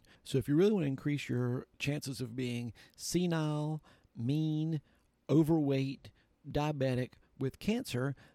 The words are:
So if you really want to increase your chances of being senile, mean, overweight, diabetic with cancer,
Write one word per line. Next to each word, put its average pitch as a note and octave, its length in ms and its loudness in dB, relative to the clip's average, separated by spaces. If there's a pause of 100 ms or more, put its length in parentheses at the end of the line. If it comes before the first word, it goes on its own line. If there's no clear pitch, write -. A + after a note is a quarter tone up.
(240)
So - 140 -2
if B2 100 0
you C#3+ 80 2
really G3 160 6
want F#3+ 120 2
to C#3+ 60 0
increase C#3 380 -2
your B2 380 -2 (140)
chances C#3+ 420 -4
of A#2+ 140 -8
being A#2+ 360 -6 (240)
senile, D#3 840 0 (360)
mean, D#3 640 0 (500)
overweight, C#3 800 2 (400)
diabetic C3+ 640 0 (260)
with C3+ 200 -4
cancer, C#3+ 560 -2 (200)